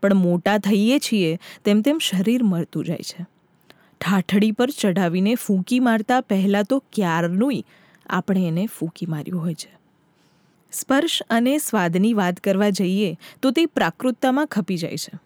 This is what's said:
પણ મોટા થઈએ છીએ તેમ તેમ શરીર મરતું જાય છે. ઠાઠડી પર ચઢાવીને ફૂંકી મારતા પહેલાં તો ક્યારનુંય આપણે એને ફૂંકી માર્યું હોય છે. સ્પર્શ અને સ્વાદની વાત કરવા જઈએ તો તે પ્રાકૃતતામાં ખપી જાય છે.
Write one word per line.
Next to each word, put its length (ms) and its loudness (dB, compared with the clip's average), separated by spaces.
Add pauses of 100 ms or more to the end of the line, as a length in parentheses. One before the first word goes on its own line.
પણ 120 4
મોટા 440 2
થઈએ 400 2
છીએ 400 0 (260)
તેમ 180 4
તેમ 160 2
શરીર 440 0
મરતું 420 -2
જાય 140 -4
છે. 280 -12 (720)
ઠાઠડી 520 2
પર 180 0
ચઢાવીને 640 0
ફૂંકી 460 0
મારતા 400 2
પહેલાં 440 2
તો 280 -2
ક્યારનુંય 720 0 (460)
આપણે 380 0
એને 180 -2
ફૂંકી 400 -8
માર્યું 340 -6
હોય 140 -4
છે. 240 -18 (960)
સ્પર્શ 580 -2
અને 280 2
સ્વાદની 560 0
વાત 220 0
કરવા 340 0
જઈએ 460 -2 (260)
તો 80 2
તે 160 2
પ્રાકૃતતામાં 800 0
ખપી 300 -4
જાય 200 -8
છે. 300 -12